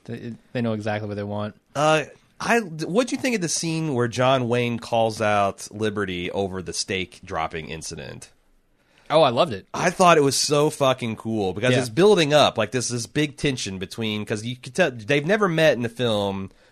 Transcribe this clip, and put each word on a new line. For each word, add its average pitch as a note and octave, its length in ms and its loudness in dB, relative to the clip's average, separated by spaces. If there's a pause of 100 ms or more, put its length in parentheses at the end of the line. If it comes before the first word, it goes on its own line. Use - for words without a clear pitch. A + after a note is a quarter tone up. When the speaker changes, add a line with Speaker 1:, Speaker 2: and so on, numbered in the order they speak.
Speaker 1:
They, A#2 280 -12 (200)
they B2+ 100 -4
know A2+ 100 0
exactly G#2+ 360 -4
what G#2 80 -6
they G#2 60 -6
want. G#2 320 -6 (200)
Speaker 2:
Uh, D3+ 300 2 (360)
I, A#3 200 0
what'd E3+ 520 -2
you C#4 60 -4
think B3+ 160 -2
of G#3 80 0
the D#3+ 60 -2
scene D#3+ 460 -2
where A#2+ 140 0
John B2+ 400 2
Wayne A#2+ 300 0
calls A2+ 420 0
out G2+ 500 0
Liberty G2 600 -4
over F#2+ 320 -4
the E2 100 -10
steak - 520 -6
dropping E2 440 -6
incident? D2+ 640 -12 (760)
Speaker 1:
Oh, D#3 140 6
I C#3+ 80 8
loved C#3 220 2
it. F#2 200 -10
Speaker 2:
I D#3+ 180 0
thought E3+ 280 6
it D3 40 6
was C#3 140 2
so D3 320 2
fucking B2+ 480 0
cool G#2+ 360 -2
because A2+ 200 0
Speaker 1:
Yeah. B2 80 4
Speaker 2:
it's B2+ 80 -2
building D#3+ 460 4
up, B2 240 6
like, G#2+ 140 0
this, B2 160 -2
this A#2 180 -6
big D3 300 -2
tension B2 420 -4
between, G#2+ 460 -6
'cause G#2+ 200 -6
you B2+ 120 -6
could - 180 -16
tell F3 160 2
they've B2 360 -2
never G3+ 220 2
met D#3+ 260 4
in A#2+ 80 -4
the A#2 60 0
film, G2+ 640 -2 (220)